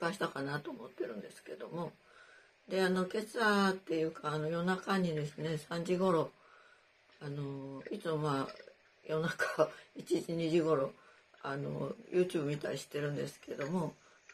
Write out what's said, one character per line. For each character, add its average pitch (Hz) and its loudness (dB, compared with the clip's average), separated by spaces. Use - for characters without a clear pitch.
敗 165 0
し - -10
た 170 0
か 135 -6
な 143 -2
と 330 -10
思 233 -10
っ - -14
て - -6
る 220 -8
ん 202 -10
で - -12
す - -20
け - -12
ど - -10
も。 165 -8
で、 190 2
あ 185 6
の、 185 2
今 208 -2
朝 208 4
っ 190 2
て 190 -4
い 160 2
う 160 0
か、 151 -4
あ 156 0
の、 151 0
夜 170 0
中 185 2
に 175 2
で 151 0
す - -10
ね、 156 -2
三 170 -6
時 180 2
頃、 175 4
あ 151 -8
の、 139 -6
い - -6
つ 175 -6
も 160 0
ま 139 0
あ、 - -14
夜 156 0
中、 - 2
<laughs> - -20
一 - 0
時、 175 -4
二 165 2
時 170 6
頃、 156 4
あ 139 -4
の、 143 -4
YouTube 180 2
見 147 0
た - -4
り 143 -2
し - -10
て 147 -4
る 147 0
ん 143 -2
で 139 -2
す - -10
け - -10
ど 143 -4
も、 170 0